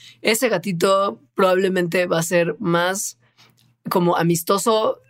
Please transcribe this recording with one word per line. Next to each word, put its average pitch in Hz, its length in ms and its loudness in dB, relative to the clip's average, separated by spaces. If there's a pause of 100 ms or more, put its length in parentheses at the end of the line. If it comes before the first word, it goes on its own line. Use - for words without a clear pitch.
(220)
ese 226 280 0
gatito 196 720 0 (120)
probablemente 185 760 0
va 170 120 0
a 165 40 -2
ser 170 360 0
más 175 580 -2 (720)
como 175 260 2
amistoso 196 960 0